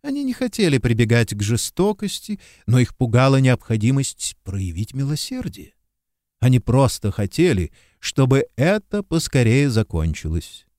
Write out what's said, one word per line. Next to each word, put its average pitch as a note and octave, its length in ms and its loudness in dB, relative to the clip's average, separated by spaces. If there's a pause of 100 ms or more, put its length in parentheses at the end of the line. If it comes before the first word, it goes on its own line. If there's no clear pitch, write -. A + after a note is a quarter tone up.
Они C#4+ 200 -6
не B3+ 100 -2
хотели G3 440 0
прибегать A#2 560 2
к G#2 80 -6
жестокости, F#3+ 960 -4 (280)
но - 100 4
их - 180 2
пугала C3 420 2
необходимость B2+ 1040 0
проявить F#2+ 500 -8
милосердие. D3 800 -8 (680)
Они B2 200 4
просто A#2+ 520 0
хотели, G#2 600 0 (260)
чтобы C3+ 480 0 (100)
это G3+ 460 -2
поскорее C#3 680 2
закончилось. D#2+ 960 -4 (120)